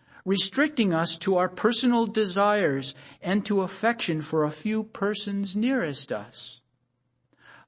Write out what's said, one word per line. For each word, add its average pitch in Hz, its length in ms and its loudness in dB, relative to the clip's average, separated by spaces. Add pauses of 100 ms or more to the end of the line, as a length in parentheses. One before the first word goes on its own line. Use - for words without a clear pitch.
(240)
restricting 202 680 2
us 165 260 0
to 196 180 2
our 180 120 2
personal 233 580 2
desires 196 880 0 (280)
and 202 240 0
to 202 160 2
affection 185 580 0
for 151 240 0
a 151 60 2
few 214 320 -2
persons 202 760 -4
nearest 214 560 -2
us. - 480 -8 (1080)